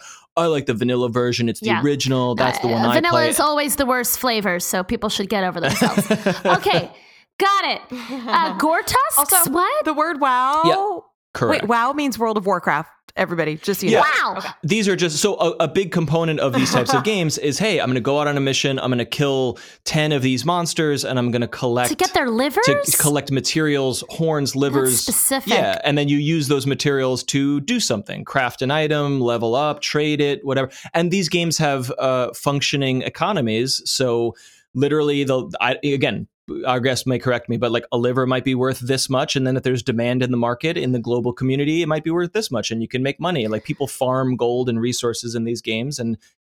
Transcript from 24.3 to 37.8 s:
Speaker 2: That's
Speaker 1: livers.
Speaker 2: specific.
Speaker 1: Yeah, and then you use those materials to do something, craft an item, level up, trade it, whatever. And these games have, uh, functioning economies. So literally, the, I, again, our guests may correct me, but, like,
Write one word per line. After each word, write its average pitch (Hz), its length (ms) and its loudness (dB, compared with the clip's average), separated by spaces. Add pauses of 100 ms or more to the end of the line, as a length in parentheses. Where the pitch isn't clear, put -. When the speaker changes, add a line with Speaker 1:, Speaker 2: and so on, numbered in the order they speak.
Speaker 2:
That's - 100 -4
Speaker 1:
livers. 131 400 2
Speaker 2:
specific. - 520 0
Speaker 1:
Yeah, 101 300 2
and 147 160 2
then 143 100 0
you 143 100 4
use 147 280 0
those 135 220 2
materials 131 560 0
to 143 360 0
do 233 200 -2
something, 101 440 -4
craft 123 380 -2
an 131 80 -2
item, 147 500 0
level 117 360 0
up, 147 240 -2
trade 151 400 0
it, 143 240 0
whatever. 135 260 -2 (240)
And 170 160 2
these 185 180 0
games 170 300 0
have, 139 400 0
uh, 131 340 0
functioning 135 720 0
economies. 131 880 0
So 117 460 0 (360)
literally, 143 520 2
the, 127 260 0 (100)
I, 123 220 0
again, 139 460 0 (380)
our 127 140 0
guests 123 260 0
may 131 140 0
correct 123 280 -2
me, 120 100 -2
but, 117 120 0
like, 117 220 -2